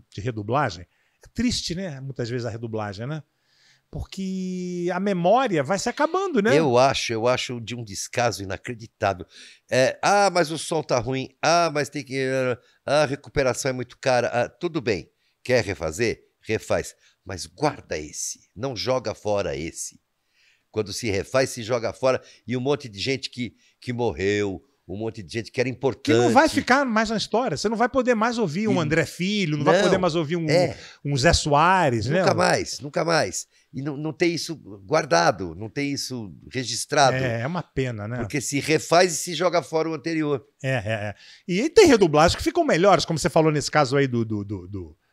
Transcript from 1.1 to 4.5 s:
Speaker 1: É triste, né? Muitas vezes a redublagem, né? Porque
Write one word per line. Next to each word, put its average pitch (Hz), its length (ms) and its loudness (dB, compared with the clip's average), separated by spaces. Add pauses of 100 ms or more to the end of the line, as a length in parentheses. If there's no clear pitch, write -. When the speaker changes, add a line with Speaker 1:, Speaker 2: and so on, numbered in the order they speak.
Speaker 1:
É - 80 -20
triste, 220 440 -2
né? 165 240 -8
Muitas 135 280 -6
vezes 120 160 -4
a 120 60 -6
redublagem, 110 560 -6
né? 151 160 -8 (680)
Porque 185 1040 -6